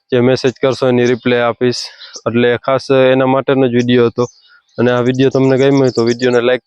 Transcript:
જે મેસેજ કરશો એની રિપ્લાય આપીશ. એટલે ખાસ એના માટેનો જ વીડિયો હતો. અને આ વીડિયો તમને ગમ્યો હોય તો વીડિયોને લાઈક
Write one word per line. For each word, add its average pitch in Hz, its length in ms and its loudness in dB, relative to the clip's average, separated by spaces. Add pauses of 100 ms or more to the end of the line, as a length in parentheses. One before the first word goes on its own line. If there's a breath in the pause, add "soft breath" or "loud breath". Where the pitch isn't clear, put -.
(100)
જે 127 100 0
મેસેજ 127 320 0
કરશો 135 360 -2
એની 123 180 0
રિપ્લાય 123 340 -2
આપીશ. 120 420 -2 (440 loud breath)
એટલે 120 300 0
ખાસ 135 340 -4
એના 131 360 2
માટેનો 131 420 0
જ 117 40 -6
વીડિયો 120 340 2
હતો. 120 180 -2 (540 soft breath)
અને 120 120 2
આ 123 100 0
વીડિયો 127 300 0
તમને 131 260 0
ગમ્યો 139 220 2
હોય 131 120 2
તો 117 140 -2
વીડિયોને 123 360 0
લાઈક 123 260 -2